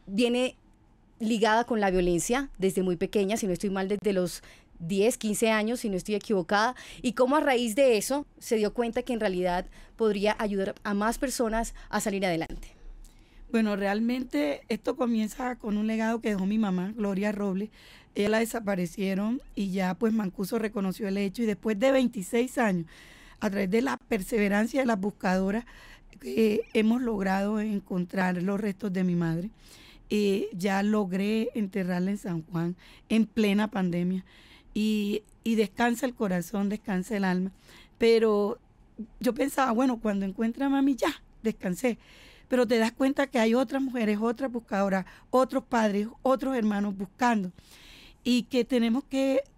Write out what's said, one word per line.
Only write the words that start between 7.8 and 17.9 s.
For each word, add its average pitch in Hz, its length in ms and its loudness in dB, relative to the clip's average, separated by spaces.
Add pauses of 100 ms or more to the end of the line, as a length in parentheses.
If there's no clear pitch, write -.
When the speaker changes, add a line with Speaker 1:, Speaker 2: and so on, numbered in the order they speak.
Speaker 1:
eso 285 260 -2 (140)
se - 160 -2
dio 208 180 0
cuenta 240 300 -2
que 254 100 -4
en 220 60 -2
realidad 180 480 0 (300)
podría 208 420 2
ayudar 196 340 -2 (100)
a 208 120 -2
más 220 240 0
personas 226 560 -2 (140)
a 208 120 -2
salir 196 240 -2
adelante. 165 440 -4 (800)
Speaker 2:
Bueno, 220 240 2
realmente 247 920 -2
esto - 280 -4
comienza 240 640 -2
con 208 200 -4
un 214 80 0
legado 220 360 0
que 226 80 -2
dejó 190 180 0
mi 214 100 0
mamá, 190 400 0
Gloria 202 340 0
Robles. 202 380 -4 (460)